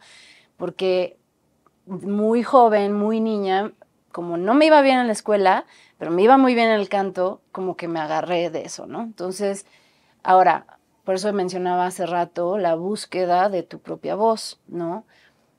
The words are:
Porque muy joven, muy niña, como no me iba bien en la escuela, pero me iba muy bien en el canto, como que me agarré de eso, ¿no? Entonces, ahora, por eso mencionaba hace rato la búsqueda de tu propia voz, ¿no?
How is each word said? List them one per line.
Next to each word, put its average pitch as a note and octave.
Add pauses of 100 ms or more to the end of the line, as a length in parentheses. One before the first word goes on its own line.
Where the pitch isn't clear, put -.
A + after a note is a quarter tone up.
(560)
Porque F3+ (720)
muy G#3
joven, G#3+
muy G#3+
niña, G#3 (400)
como E4+
no F#3+
me D4+
iba D#4
bien C4+
en B3
la A3+
escuela, G3+ (340)
pero D#3+
me F3
iba B3
muy C4
bien A#3
en G#3+
el G3+
canto, F#3+ (120)
como F#3
que E3+
me E3
agarré D#3+
de D#3
eso, -
¿no? E3
Entonces, G3 (560)
ahora, F3+ (260)
por F#3+
eso G3
mencionaba F3+
hace F3+
rato F3
la F3
búsqueda F3+
de F#3
tu E3
propia D#3+
voz, A3
¿no? E3+ (540)